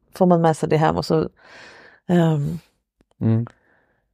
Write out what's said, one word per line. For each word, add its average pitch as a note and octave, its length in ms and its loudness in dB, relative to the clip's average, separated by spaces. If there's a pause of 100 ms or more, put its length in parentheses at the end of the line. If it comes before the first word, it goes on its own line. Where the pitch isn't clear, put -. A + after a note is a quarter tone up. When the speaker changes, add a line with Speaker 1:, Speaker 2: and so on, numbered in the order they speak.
(160)
Speaker 1:
får F#3+ 100 2
man F3 160 2
med D#3+ 160 2
sig D#3+ 120 -6
det D#3 80 2
hem D#3+ 200 2
och F3+ 80 -6
så, D#3+ 240 -2 (800)
ehm, E3 500 0 (640)
Speaker 2:
Mm. A2+ 240 0 (680)